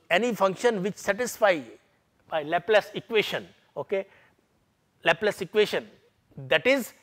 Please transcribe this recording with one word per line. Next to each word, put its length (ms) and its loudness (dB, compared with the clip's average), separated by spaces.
any 260 2
function 480 0
which 140 -6
satisfy 640 0
by 160 -4
Laplace 500 0
equation, 520 -4
okay, 300 -4
Laplace 360 0
equation, 480 0
that 180 2
is 260 2